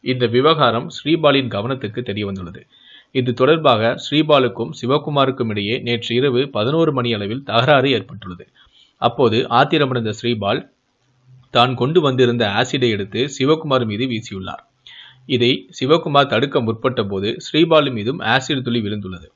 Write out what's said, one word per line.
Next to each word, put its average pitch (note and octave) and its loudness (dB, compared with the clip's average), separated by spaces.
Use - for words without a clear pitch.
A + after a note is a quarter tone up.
இந்த B2 -2
விவகாரம் C3+ 2
ஸ்ரீபாலின் C#3+ 0
கவனத்துக்கு A2 -6
தெரிய G#2 -6
வந்துள்ளது. F#2+ -10
இது B2 -2
தொடர்பாக C3 2
ஸ்ரீபாலுக்கும் C#3+ 0
சிவகுமாருக்கும் C3+ 0
இடையே G#2 -2
நேற்று A#2 -4
இரவு C3+ 2
பதினோரு D3 0
மணி A#2+ 0
அளவில் G#2+ -4
தகராறு C3 2
ஏற்பட்டுள்ளது. F#2+ -6
அப்போது A#2+ 2
ஆத்திரமடைந்த B2+ 2
ஸ்ரீபால் A#2 -2
தான் B2+ 4
கொண்டு D3 2
வந்திருந்த B2 2
ஆசிடை B2 0
எடுத்து G#2+ -2
சிவகுமார் C#3 2
மீது G#2+ -4
வீசியுள்ளார். G2 -8
இதை B2+ 0
சிவகுமார் C#3+ 2
தடுக்க B2+ 0
முற்பட்ட A2+ -2
போது G2 -4
ஸ்ரீபால் D#3 2
மீதும் A2+ -6
ஆசிட் B2+ -2
துளி A#2+ -2
விழுந்துள்ளது. F#2+ -8